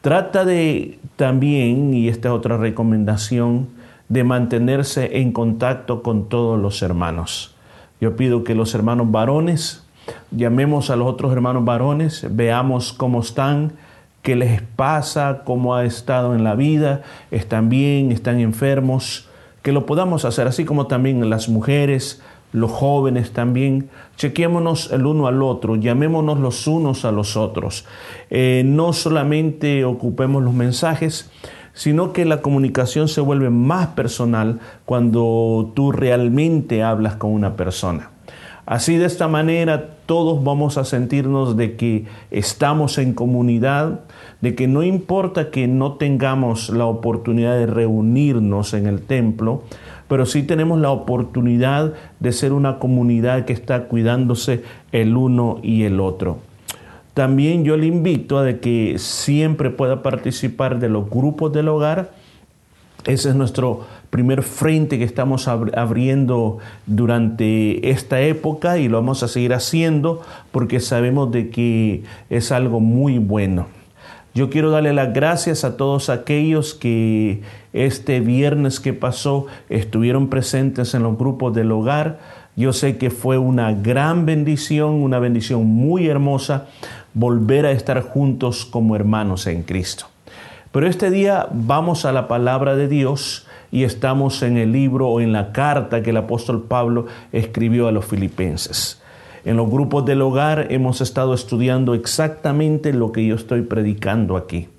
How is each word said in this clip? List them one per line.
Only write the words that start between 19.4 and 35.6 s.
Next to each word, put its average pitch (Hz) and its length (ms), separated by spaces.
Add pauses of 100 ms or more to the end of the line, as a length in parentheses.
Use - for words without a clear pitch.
que 139 100
lo 139 120
podamos 165 400
hacer, 120 220
así 131 180
como 147 220
también 127 420
las 110 200
mujeres, 135 720 (300)
los 113 180
jóvenes 135 640
también, 135 580 (260)
chequeémonos 165 760
el 131 120
uno 147 220
al 131 160
otro, 123 320
llamémonos 147 640
los 131 300
unos 151 360
a 117 60
los 104 260
otros. - 480 (460)
Eh, 127 340
no 156 280
solamente 151 920
ocupemos 131 600
los 123 100
mensajes, 151 800 (420)
sino 170 380
que 180 120
la 156 180
comunicación 135 640
se 151 140
vuelve 139 300
más 139 380
personal 117 680 (260)
cuando 113 920